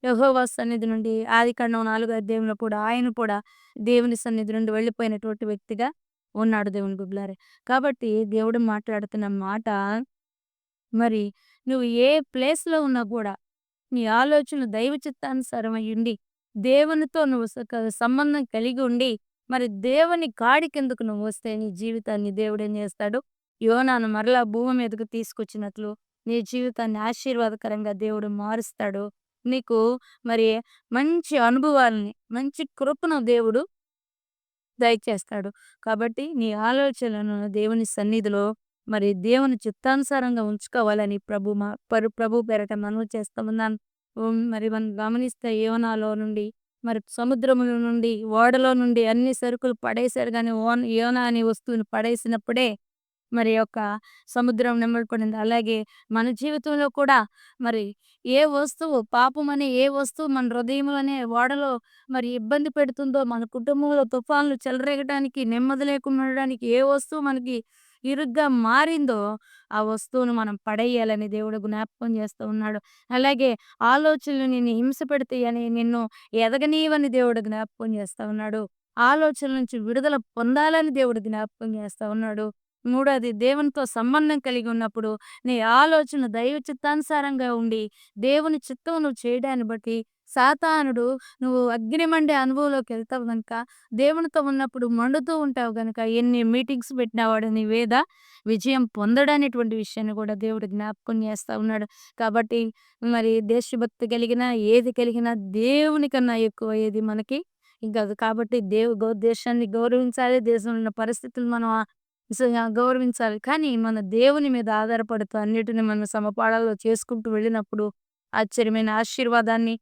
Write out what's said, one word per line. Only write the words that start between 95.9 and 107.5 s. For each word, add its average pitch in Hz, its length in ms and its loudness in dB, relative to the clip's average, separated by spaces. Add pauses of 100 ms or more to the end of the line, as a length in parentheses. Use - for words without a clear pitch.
ఎన్ని 240 280 4
మీటింగ్స్ 240 500 0
పెట్టినా 233 340 -2
వాడు 220 200 2
నీ 220 180 0
మీద 226 300 2 (500)
విజయం 247 380 2 (100)
పొందడనేటువంటి 240 800 2
విషయాన్ని 214 380 -4
కూడా 214 220 -4
దేవుడు 220 320 -4
జ్ఞాపకం 214 560 -4
చేస్తా 214 340 -6
ఉన్నాడు. 214 300 -2 (320)
కాబట్టి 226 400 0 (420)
మరి 226 300 2 (140)
దేశభక్తి 233 640 -2
కలిగిన, 233 360 0 (240)
ఏది 233 260 6
కలిగినా 233 400 0 (220)
దేవునికన్నా 269 840 2
ఎక్కువ 220 280 -2 (100)
ఏది 214 220 0
మనకి 220 380 -4 (440)